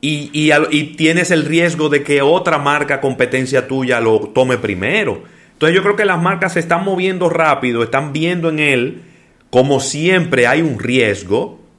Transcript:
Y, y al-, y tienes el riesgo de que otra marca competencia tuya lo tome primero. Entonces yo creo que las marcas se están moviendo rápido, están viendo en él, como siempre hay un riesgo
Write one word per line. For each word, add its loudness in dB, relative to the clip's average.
Y, -4
y 2
al-, 4
y -2
tienes 2
el 2
riesgo 0
de 2
que 2
otra 2
marca -2
competencia 0
tuya -2
lo 2
tome 0
primero. -4
Entonces 2
yo 4
creo 0
que 0
las 0
marcas -2
se 0
están -2
moviendo -2
rápido, 0
están -4
viendo -2
en -4
él, 0
como 2
siempre 0
hay 2
un -2
riesgo -2